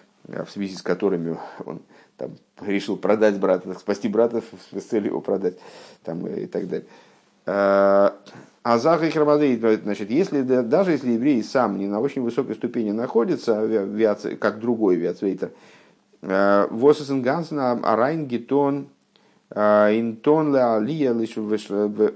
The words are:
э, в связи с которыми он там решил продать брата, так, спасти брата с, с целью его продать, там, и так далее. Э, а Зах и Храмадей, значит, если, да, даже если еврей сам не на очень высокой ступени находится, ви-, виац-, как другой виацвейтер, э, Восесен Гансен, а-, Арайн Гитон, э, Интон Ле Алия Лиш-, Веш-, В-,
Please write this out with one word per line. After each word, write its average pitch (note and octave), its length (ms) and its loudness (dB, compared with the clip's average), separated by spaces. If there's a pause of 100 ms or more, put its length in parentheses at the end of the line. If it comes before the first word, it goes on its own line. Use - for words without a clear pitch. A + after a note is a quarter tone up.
(280)
э, - 160 -10
в - 80 -16
связи G2 240 -8
с E2 60 -14
которыми F2 560 -2 (280)
он - 140 -10 (380)
там B1+ 140 -10 (280)
решил G2 380 -4
продать G#2 420 2
брата, F#2 300 0
так, F2+ 100 -10
спасти G#2 300 -4
брата A2+ 320 2
с, - 360 -16
с G2 60 -6
целью G#2+ 280 -2
его - 100 -4
продать, F#2+ 340 -2 (480)
там, F2 240 -8
и - 200 -8
так F#2 200 -6
далее. E2+ 200 -8 (580)
Э, G2 640 4 (540)
а A#2+ 140 4
Зах D#3+ 240 2
и D#3+ 80 0
Храмадей, D3 480 2 (240)
значит, G2+ 260 -6
если, D3 320 0
да, B2+ 220 2
даже E3+ 300 2
если B2 180 -2
еврей A#2 320 2
сам G#2+ 340 0
не G2 80 -4
на G2+ 140 -2
очень C#3 240 -2
высокой A#2 320 -4
ступени A2+ 340 -4
находится, A2+ 720 -2
ви-, A2 140 0
виац-, G#2 600 -2
как A2 220 -2
другой A2 360 2
виацвейтер, F2 560 -4 (720)
э, G2 480 4
Восесен C#3 500 2
Гансен, D3+ 380 -4
а-, B2 240 0
Арайн C#3 420 0
Гитон, C#3 640 -2 (640)
э, G#2 480 4
Интон C#3+ 520 2
Ле C3 120 4
Алия A#2+ 500 0
Лиш-, A2+ 240 -4
Веш-, G#2+ 320 -4
В-, G#2 460 0